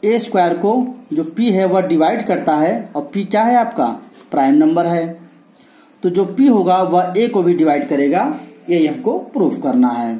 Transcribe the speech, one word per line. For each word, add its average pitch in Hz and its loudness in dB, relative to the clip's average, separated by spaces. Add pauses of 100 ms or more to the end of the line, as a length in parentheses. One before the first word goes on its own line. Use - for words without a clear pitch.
ए 220 0
स्क्वायर 180 0
को 202 0 (400)
जो 311 -2 (140)
P 226 2
है 190 2
वह 185 2
divide 170 0
करता 156 0
है 160 0 (240)
और 147 -8
P 196 -4
क्या 214 0
है 240 2
आपका, 226 0 (440)
Prime 139 2
number 160 4
है, 170 -2 (960)
तो 180 0
जो 185 0 (160)
P 277 6
होगा 185 2
वह 180 0
A 226 2
को 196 0
भी 175 2
divide 147 0
करेगा, 143 0 (480)
ये 165 2
हमको 180 -4 (140)
prove 190 -2
करना 123 2
है। 117 -6